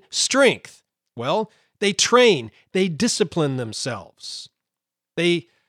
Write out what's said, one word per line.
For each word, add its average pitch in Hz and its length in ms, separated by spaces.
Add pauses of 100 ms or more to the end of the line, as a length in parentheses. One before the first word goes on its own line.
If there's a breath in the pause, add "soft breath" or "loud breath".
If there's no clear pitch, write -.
(120)
strength? - 720 (340)
Well, 165 340 (280)
they 202 120
train, 196 600 (200 soft breath)
they 190 160
discipline 160 680
themselves. - 920 (680)
They 170 300 (220)